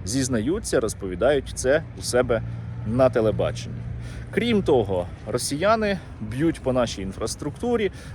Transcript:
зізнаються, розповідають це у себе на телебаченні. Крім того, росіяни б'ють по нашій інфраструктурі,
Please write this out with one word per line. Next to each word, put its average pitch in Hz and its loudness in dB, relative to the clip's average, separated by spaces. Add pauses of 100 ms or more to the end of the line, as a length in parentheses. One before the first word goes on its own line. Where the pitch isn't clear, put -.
зізнаються, 131 0
розповідають 104 0
це 147 2 (160)
у - -10
себе 120 2 (460)
на 127 6
телебаченні. 101 0 (560)
Крім 226 2
того, 98 2 (200)
росіяни 190 2 (220)
б'ють 127 0
по 131 0
нашій 117 0
інфраструктурі, 165 -2 (240)